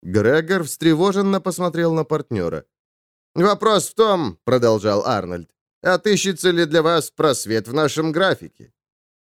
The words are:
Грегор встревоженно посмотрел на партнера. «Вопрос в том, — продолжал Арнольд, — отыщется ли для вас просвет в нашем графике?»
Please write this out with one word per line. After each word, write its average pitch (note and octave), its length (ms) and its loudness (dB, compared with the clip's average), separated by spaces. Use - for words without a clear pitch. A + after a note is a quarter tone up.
Грегор D3 640 0
встревоженно F#3 800 0
посмотрел E3+ 520 -2
на D#3+ 100 -2
партнера. F#2 640 -4
«Вопрос G3+ 540 2
в - 40 -16
том, — F#3 500 2
продолжал A2 640 2
Арнольд, — F2+ 440 -4
отыщется F#3 680 0
ли E3+ 140 0
для D#3+ 160 2
вас D#3+ 300 0
просвет A2+ 560 -2
в A#2+ 60 -8
нашем D#3 380 0
графике?» D#3+ 640 -4